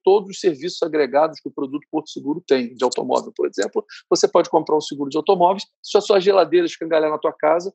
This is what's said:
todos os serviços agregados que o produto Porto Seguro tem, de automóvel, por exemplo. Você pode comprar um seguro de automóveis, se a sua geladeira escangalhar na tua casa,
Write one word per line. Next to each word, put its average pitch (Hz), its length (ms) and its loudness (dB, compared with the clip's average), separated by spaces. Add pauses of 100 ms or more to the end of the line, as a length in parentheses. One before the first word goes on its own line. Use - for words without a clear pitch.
todos 196 280 4
os - 80 -14
serviços 170 420 -2
agregados 151 580 0
que - 80 -10
o 131 40 -14
produto 143 400 -8
Porto 156 180 -6
Seguro 147 360 -8
tem, 135 280 0
de 123 100 -6
automóvel, 127 520 -2
por - 120 -2
exemplo. - 380 -4 (240)
Você 185 180 0
pode 170 220 0
comprar 156 260 0
um 151 60 0
seguro 143 280 -8
de 139 80 -4
automóveis, 185 480 2 (180)
se - 140 2
a 196 40 2
sua 202 180 2
geladeira 175 460 4
escangalhar 160 460 0
na 151 80 -4
tua 160 120 -2
casa, 175 420 0